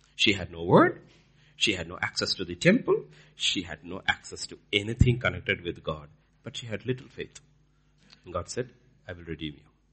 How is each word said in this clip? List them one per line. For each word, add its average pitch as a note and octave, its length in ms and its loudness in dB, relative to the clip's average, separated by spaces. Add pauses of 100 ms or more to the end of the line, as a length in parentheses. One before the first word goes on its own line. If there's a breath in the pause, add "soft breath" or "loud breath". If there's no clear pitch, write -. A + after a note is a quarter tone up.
(160)
She - 160 4
had F2+ 180 -2
no E2 140 -8
word. F3+ 380 6 (540 soft breath)
She - 180 0
had F2 140 -6
no F2 140 -12
access - 320 -4
to F#2+ 100 -6
the F2 120 -8
temple. C4 480 4 (320 soft breath)
She - 260 -2
had E2 220 -12
no F2 240 -10
access - 400 -6
to - 100 -16 (140)
anything A2+ 480 4
connected F2+ 420 -2
with E2 220 -8
God. D#2 240 -6 (340)
But A#2 140 -16
she A#2+ 100 -14
had G#2 180 -8
little B2+ 240 -4
faith. - 320 -14 (840 soft breath)
And F2+ 100 -16
God F2 160 -6
said, B2 220 -6 (340)
"I F#2 60 -12
will F2 100 -14
redeem D#2+ 320 -8
you. - 160 -20 (220)